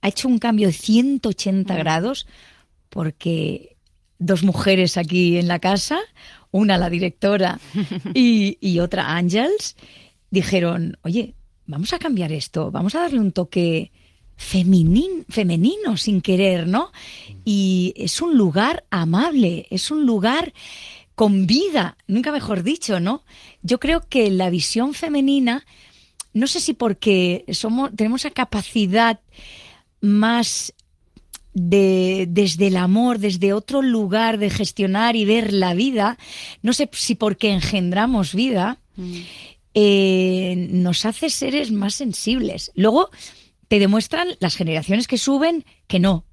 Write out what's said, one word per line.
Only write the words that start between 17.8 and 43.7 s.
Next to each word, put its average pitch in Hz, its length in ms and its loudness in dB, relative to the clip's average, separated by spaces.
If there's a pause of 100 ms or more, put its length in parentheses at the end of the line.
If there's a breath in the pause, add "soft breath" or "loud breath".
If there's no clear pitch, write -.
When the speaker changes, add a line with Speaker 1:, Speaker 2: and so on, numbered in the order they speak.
Speaker 1:
es - 260 -6
un 330 140 2
lugar 208 540 2
amable, 185 800 0
es - 200 -6
un 302 160 0
lugar 240 460 0 (600 loud breath)
con 196 320 2
vida, 269 500 0 (100)
nunca 240 240 -2
mejor 214 320 -4
dicho, 214 380 -2
¿no? 208 240 -4 (380 loud breath)
Yo 226 180 -2
creo 320 280 0
que 220 220 2
la 185 200 0
visión 226 440 -2
femenina, 277 680 0 (720 soft breath)
no 226 120 2
sé 339 140 -4
si 311 140 -2
porque 190 800 0
somos, 240 440 -2
tenemos 226 280 -2
esa 302 100 -6
capacidad 220 840 0 (800 loud breath)
más 214 720 2 (800)
de, 185 720 2
desde 175 380 2
el 185 100 2
amor, 214 440 2
desde 196 320 0
otro 220 280 -2
lugar 220 580 0
de 202 120 0
gestionar 208 640 0
y 220 100 0
ver 214 280 2
la 185 200 2
vida, 226 460 0 (440 loud breath)
no 233 100 2
sé 285 200 0
si - 220 -4
porque 214 380 -2
engendramos 190 840 0
vida, 220 440 -2 (180)
Speaker 2:
Mm. 180 180 -10 (600 loud breath)
Speaker 1:
eh, 185 960 2
nos 180 340 0
hace 226 260 -2
seres 269 420 -4
más 202 220 -2
sensibles. 240 800 -4
Luego 220 360 4 (580 loud breath)
te 214 100 2